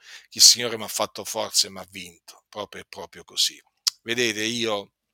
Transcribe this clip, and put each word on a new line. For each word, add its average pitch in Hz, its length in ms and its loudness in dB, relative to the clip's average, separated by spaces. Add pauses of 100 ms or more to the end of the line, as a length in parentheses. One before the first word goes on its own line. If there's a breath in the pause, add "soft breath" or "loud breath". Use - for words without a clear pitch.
(300 loud breath)
che - 100 -14
il 104 40 8
Signore 113 340 6
m'ha 107 100 -8
fatto - 360 -2
forza 104 440 0
e - 20 -12
m'ha 95 200 -14
vinto, 90 600 -18
proprio, 98 320 -10
è - 60 -16
proprio 87 360 -14
così. - 380 -2 (400)
Vedete, 113 420 0
io 110 480 -2 (220)